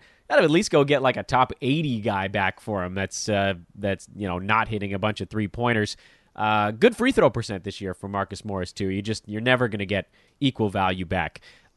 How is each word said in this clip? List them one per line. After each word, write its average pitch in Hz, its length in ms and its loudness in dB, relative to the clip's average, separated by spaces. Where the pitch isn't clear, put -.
gotta 294 120 6
at 156 80 4
least 175 200 2
go 147 140 6
get, 139 180 2
like, 131 160 2
a - 40 -4
top 127 380 2
eighty 139 400 0
guy 98 280 0
back 98 320 0
for 101 220 -4
him. 90 120 -4
That's, 95 340 -4
uh, 98 260 2
that's, 98 420 -4
you 101 100 -6
know, 90 120 -2
not 107 300 2
hitting 101 260 -4
a 98 40 -4
bunch 107 220 -2
of 95 80 -6
three 107 200 -2
pointers. 120 500 0
Uh, 107 360 0
good 196 260 4
free 254 160 0
throw - 160 6
percent 107 340 -4
this 101 160 -10
year 95 160 -6
for 101 140 -12
Marcus 98 360 -4
Morris 98 280 -6
too. 98 160 -4
You 95 140 -2
just, 107 260 -6
you're 104 140 -6
never 123 260 4
gonna 101 160 -4
get 95 240 -2
equal 120 300 2
value 92 340 0
back. 85 380 -4